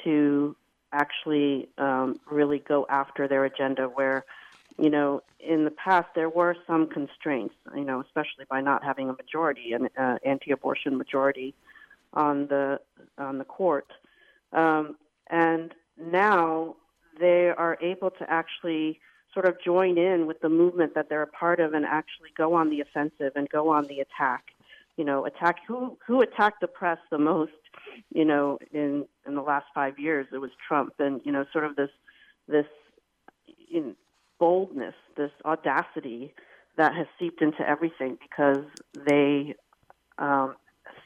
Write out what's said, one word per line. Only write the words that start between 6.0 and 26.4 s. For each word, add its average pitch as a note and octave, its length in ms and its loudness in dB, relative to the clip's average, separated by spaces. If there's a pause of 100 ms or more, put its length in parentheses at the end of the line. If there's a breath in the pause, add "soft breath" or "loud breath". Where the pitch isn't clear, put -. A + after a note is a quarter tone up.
there E3 140 0
were F3 280 2 (100)
some D#3+ 200 2
constraints, C#3 680 -6 (200)
you C#3+ 100 -6
know, C3 160 -4
especially - 480 -8
by C3+ 120 -2
not C3+ 240 0
having C3+ 240 -4
a C3 40 -4
majority, C3 600 -4
an, A#2+ 160 -2 (100)
uh, B2+ 260 0
anti-abortion C#3 720 -2
majority C3+ 580 -2 (580 loud breath)
on C#3+ 360 0
the, C#3 320 0 (380)
on C3+ 200 -8
the C3 60 -10
court. E3 460 -2 (640 soft breath)
Um, D#3 440 2 (320)
and E3 440 2 (240)
now E3 800 2 (420)
they F3 320 6
are E3 300 -2
able F#3 300 -2
to - 200 -12
actually D#3+ 680 -2 (320 soft breath)
sort F#3 140 0
of F3 160 4
join F3+ 340 4
in E3+ 300 2
with D#3+ 140 -8
the E3 80 0
movement E3+ 460 4
that D#3 140 -2
they're D3+ 140 -2
a D3+ 40 -2
part F3 340 0
of D#3 120 2
and D3+ 120 0
actually - 520 -6
go D#3+ 180 2
on D#3+ 160 4
the D3 100 -2
offensive D3 560 -4
and C#3+ 120 -2
go D3+ 220 0
on D3 160 4
the C#3 140 -10
attack. C3+ 460 -4 (500 soft breath)
You D#3+ 80 -4
know, C#3 200 0
attack E3+ 420 0
who, B3 380 -6
who B3+ 160 2
attacked G#3+ 400 2